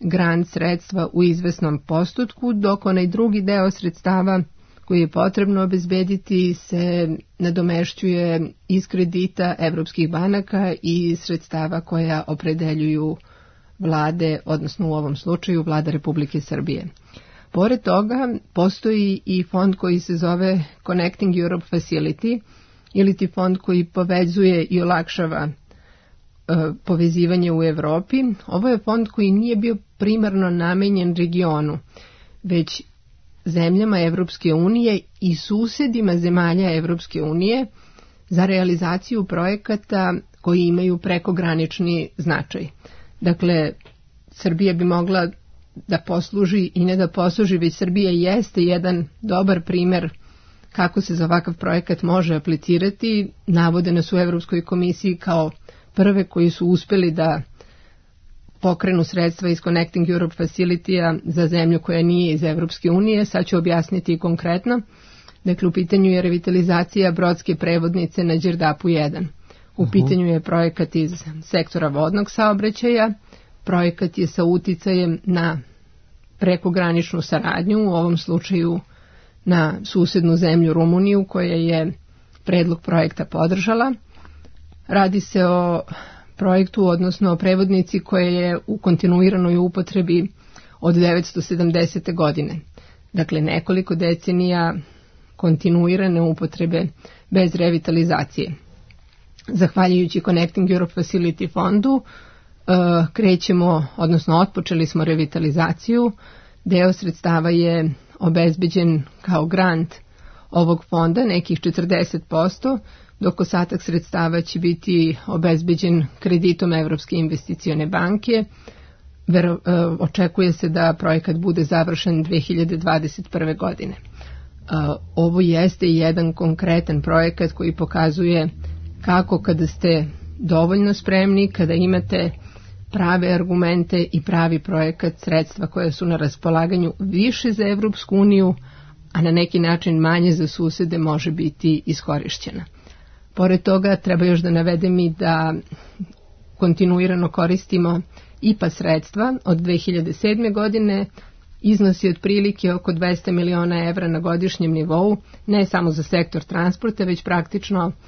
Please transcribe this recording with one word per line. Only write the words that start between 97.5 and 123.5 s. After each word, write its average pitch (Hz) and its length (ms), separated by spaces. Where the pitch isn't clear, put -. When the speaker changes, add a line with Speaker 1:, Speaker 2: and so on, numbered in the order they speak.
Speaker 1:
revitalizacije. 165 1000
Zahvaljujući 180 720
Connecting 175 500
Europe 180 240
Facility 170 580
fondu, 202 500
e, - 680
krećemo, 175 760
odnosno 165 420
otpočeli 175 480
smo 156 180
revitalizaciju. 165 1080
Deo 180 280
sredstava 170 580
je 170 400
obezbeđen 170 800
kao 165 260
grant 170 480
ovog 170 340
fonda, 170 400
nekih 175 360
četrdeset 170 680
posto, 185 500
dok 180 200
ostatak 180 420
sredstava 165 580
će 165 180
biti 170 580
obezbeđen 170 800
kreditom 175 540
Evropske 156 440
investicione 156 720
banke. 202 580
Vero-, 175 380
e, 175 40
očekuje 175 520
se 170 160
da 165 300
projekat 165 380
bude 170 280
završen 165 580
dve 160 180
hiljade 170 360
dvadeset 160 540
prve 160 240